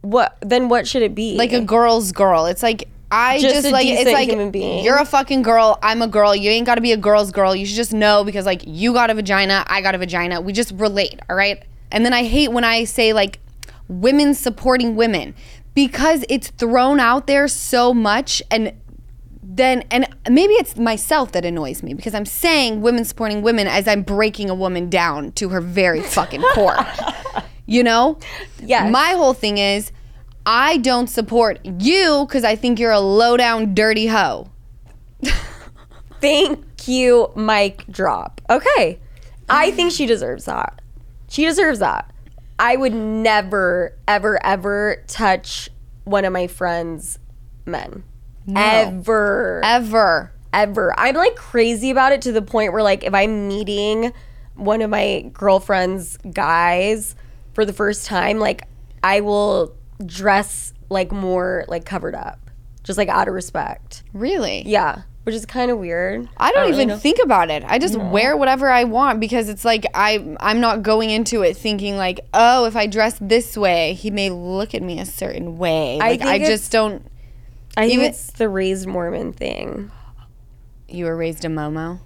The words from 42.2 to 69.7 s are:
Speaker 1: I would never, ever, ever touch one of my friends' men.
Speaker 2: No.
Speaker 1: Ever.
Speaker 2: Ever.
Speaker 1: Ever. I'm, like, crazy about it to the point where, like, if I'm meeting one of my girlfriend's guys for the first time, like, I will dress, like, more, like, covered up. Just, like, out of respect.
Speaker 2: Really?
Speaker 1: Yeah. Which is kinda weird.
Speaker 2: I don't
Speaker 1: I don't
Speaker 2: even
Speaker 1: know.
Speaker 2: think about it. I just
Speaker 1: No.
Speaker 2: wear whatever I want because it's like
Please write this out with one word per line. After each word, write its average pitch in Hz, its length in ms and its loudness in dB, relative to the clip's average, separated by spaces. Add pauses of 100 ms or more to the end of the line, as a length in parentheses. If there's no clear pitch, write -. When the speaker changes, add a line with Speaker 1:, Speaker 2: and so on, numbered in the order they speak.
Speaker 1:
I 240 180 2
would 262 160 0
never, 208 1040 0 (120)
ever, 208 360 0
ever 202 600 -2
touch - 640 -2 (320)
one 196 220 0
of 185 80 -2
my 180 160 -2
friends' 170 720 -6 (440)
men. 175 380 -10 (420)
Speaker 2:
No. 196 160 -2
Speaker 1:
Ever. 208 1040 0
Speaker 2:
Ever. 220 680 2 (200)
Speaker 1:
Ever. 202 460 0
I'm, 262 160 2
like, 392 220 2
crazy 233 540 0
about 262 200 4
it 277 120 2
to 247 100 -4
the 214 100 0
point 214 300 -2
where, 214 100 0
like, 196 220 2
if 196 100 -2
I'm 202 320 2
meeting 208 640 -2 (440)
one 214 260 0
of 214 80 -2
my 208 420 -2
girlfriend's 190 840 0 (140)
guys 180 840 0 (400)
for 220 120 0
the 202 80 -6
first 208 320 -4
time, 202 320 0
like, - 280 -4 (380)
I 202 160 4
will 208 560 0 (300)
dress, 196 680 -2 (160)
like, 190 240 -2
more, 185 560 -2
like, 170 160 -8
covered 170 300 -8
up. - 360 -14 (320)
Just, 196 140 -8
like, 196 140 0
out 190 180 0
of 185 60 -4
respect. - 680 -10 (120)
Speaker 2:
Really? 220 500 -4
Speaker 1:
Yeah. 196 380 0 (220)
Which 220 100 -6
is 226 100 -10
kinda 247 320 -2
weird. 185 640 -6
Speaker 2:
I 320 120 2
don't 539 120 2
Speaker 1:
I - 20 2
don't 339 100 2
Speaker 2:
even 262 140 2
Speaker 1:
know. 208 80 -4
Speaker 2:
think 311 260 2
about 190 280 4
it. 151 160 -4
I 214 120 0
just 262 200 0
Speaker 1:
No. 190 100 -4
Speaker 2:
wear 226 300 2
whatever 269 320 2
I 247 140 6
want 233 360 2
because 220 300 -2
it's 208 160 -6
like 226 260 0